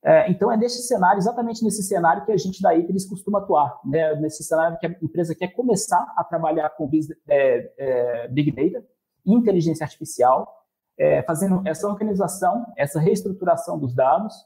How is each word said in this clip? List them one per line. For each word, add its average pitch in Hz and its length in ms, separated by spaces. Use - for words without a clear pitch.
É, 160 280
então 196 200
é 226 60
nesse 240 280
cenário, 202 340
exatamente 226 440
nesse 208 200
cenário 180 420
que 220 80
a 202 60
gente 190 240
da 175 120
Iteris 185 320
costuma 202 340
atuar, 151 440
né? 156 320
Nesse 156 260
cenário 165 360
que - 80
a 170 160
empresa 160 320
quer 180 140
começar 185 680
a 170 80
trabalhar 160 460
com 151 180
bus-, 151 260
é, 135 480
é, 123 520
Big 147 220
Data, 143 340
inteligência 180 600
artificial, - 680
é, 151 240
fazendo 185 420
essa 165 220
organização, 202 800
essa 143 220
reestruturação 175 800
dos 131 160
dados 180 400